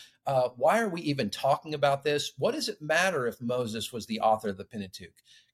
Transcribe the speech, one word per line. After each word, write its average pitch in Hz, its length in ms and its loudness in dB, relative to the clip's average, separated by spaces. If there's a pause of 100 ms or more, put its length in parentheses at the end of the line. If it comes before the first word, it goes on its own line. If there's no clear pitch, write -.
(260)
Uh, 127 280 2
why 160 280 4
are 220 80 0
we 170 100 -4
even 135 300 0
talking 151 420 0
about 139 320 2
this? 147 320 0
What 175 160 0
does 285 160 -4
it - 140 -10
matter 156 440 2
if 107 140 -6
Moses 117 500 -2
was 110 140 -8
the 110 160 -4
author 110 300 2
of 95 80 -6
the 101 80 -12
Pentateuch? 95 480 -12 (400)